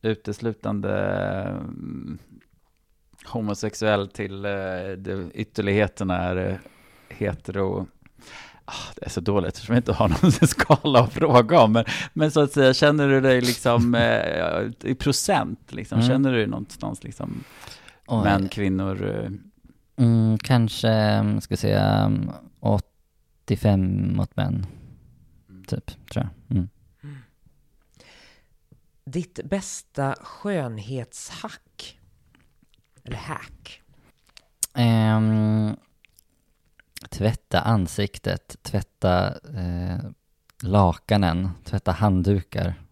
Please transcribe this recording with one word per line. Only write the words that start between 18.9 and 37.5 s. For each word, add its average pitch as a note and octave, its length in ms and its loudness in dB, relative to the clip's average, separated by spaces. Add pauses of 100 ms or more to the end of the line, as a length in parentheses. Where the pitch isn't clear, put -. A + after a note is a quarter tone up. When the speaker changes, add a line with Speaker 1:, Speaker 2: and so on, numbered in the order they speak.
Speaker 1:
eh? G#2 240 -6 (760)
Speaker 2:
Mm, A2 340 4
kanske, A#2 520 2
mm, G#2+ 500 2
ska - 120 -8
jag G2 60 -4
säga, - 260 2
mm, - 460 2 (300)
åttiofem G2 1600 -2
mot G2 200 -4
män, F#2+ 300 -2 (800)
Speaker 1:
Mm. F#2 160 -20
Speaker 2:
typ, - 220 -8 (240)
tror - 140 -4
jag. - 320 -6
Mm. F#2 120 -2 (340)
Speaker 3:
Mm. C#3+ 140 -18 (1900)
Ditt E3 400 -8
bästa C#3 760 -6
skönhetshack? - 1800 -10 (1040)
Eller A#2+ 120 -8
hack? - 640 -14 (920)
Speaker 2:
Ehm, A2 1040 2 (1300)
tvätta G2+ 500 -2